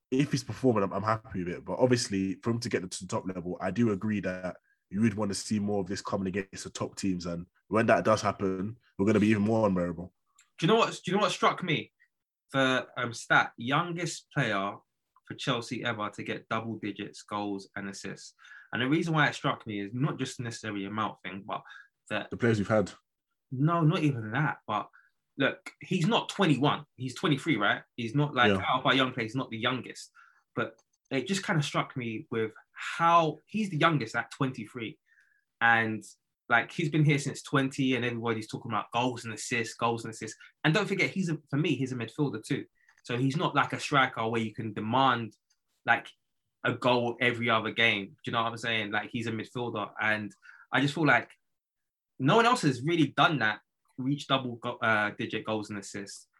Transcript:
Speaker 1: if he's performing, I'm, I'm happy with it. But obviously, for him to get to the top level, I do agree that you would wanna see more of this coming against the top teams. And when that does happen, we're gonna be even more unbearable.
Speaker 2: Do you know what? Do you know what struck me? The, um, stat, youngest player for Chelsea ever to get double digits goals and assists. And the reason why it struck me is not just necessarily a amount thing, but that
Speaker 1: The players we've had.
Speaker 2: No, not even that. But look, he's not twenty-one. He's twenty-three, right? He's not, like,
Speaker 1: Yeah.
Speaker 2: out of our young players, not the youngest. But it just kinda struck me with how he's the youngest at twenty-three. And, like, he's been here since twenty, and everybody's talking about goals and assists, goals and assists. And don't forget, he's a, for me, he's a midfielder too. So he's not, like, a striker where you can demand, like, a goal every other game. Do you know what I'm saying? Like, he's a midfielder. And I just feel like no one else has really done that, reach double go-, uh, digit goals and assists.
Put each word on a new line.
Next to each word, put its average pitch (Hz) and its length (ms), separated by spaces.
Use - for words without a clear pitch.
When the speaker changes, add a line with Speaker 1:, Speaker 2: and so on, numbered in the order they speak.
Speaker 1:
if 139 200
he's 131 120
performing, 113 400
I'm, 92 100
I'm 101 100
happy 107 400
with 87 100
it. - 120
But 90 140
obviously, 101 640
for 117 80
him 117 100
to 113 100
get 92 200
to - 120
the 92 60
top 101 200
level, 90 340
I 95 100
do 113 200
agree 104 300
that 92 360
you 98 120
would 113 120
wanna 101 220
see 107 240
more 101 220
of 90 60
this 95 140
coming 98 260
against 95 360
the 98 80
top - 240
teams. 90 320
And 85 180
when 110 200
that 98 160
does 107 180
happen, 98 560
we're 98 80
gonna 107 140
be 104 100
even 107 140
more 110 240
unbearable. 87 440
Speaker 2:
Do 160 80
you 208 80
know 226 60
what? 180 140
Do - 60
you - 20
know 208 80
what 180 100
struck 180 320
me? 151 280
The, 131 320
um, 120 160
stat, 127 460
youngest 160 720
player 107 440
for - 80
Chelsea 120 500
ever 107 280
to 107 120
get - 240
double 113 340
digits 101 420
goals 101 520
and 98 140
assists. - 440
And 107 100
the 127 60
reason 165 260
why 147 140
it 117 80
struck - 320
me 101 140
is 98 120
not 139 240
just 131 220
necessarily 110 460
a 101 40
amount 107 340
thing, 95 220
but 98 180
that 104 200
Speaker 1:
The 92 80
players 113 220
we've 95 80
had. 107 240
Speaker 2:
No, 156 300
not 160 220
even 113 280
that. 131 260
But 104 200
look, 131 200
he's - 260
not 220 220
twenty-one. 139 560
He's 127 200
twenty-three, 151 420
right? 104 240
He's 117 200
not, 147 200
like, 120 160
Speaker 1:
Yeah. 95 180
Speaker 2:
out 131 120
of - 40
our 127 100
young 131 160
players, 117 240
not 131 140
the 117 80
youngest. 127 540
But - 240
it 135 160
just 190 180
kinda 160 180
struck - 340
me 113 340
with 110 200
how 165 720
he's 214 220
the 156 80
youngest 156 380
at 117 160
twenty-three. 120 640
And, 113 440
like, 117 240
he's 151 180
been 156 140
here 143 140
since 127 240
twenty, 135 540
and 120 100
everybody's 113 420
talking 120 240
about 104 220
goals 120 320
and 110 80
assists, 117 420
goals 117 300
and 113 80
assists. - 240
And 156 100
don't 202 140
forget, 185 220
he's 190 200
a, 151 80
for 131 80
me, 165 180
he's 127 160
a 131 40
midfielder 127 500
too. 117 200
So 120 140
he's 135 200
not, 156 180
like, 135 180
a 120 60
striker 123 480
where 117 140
you 110 120
can 110 200
demand, 117 600
like, 120 220
a 120 100
goal 120 460
every 120 300
other 110 220
game. 107 360
Do - 80
you - 60
know 117 120
what 117 80
I'm 117 60
saying? 113 340
Like, 107 200
he's 117 160
a 117 40
midfielder. 107 580
And 107 300
I 135 100
just 143 140
feel 165 100
like 123 240
no 147 180
one 226 120
else 240 160
has 123 200
really 156 320
done 156 240
that, 107 200
reach 139 300
double 127 280
go-, 120 220
uh, 107 400
digit 113 280
goals 110 240
and 104 100
assists. - 480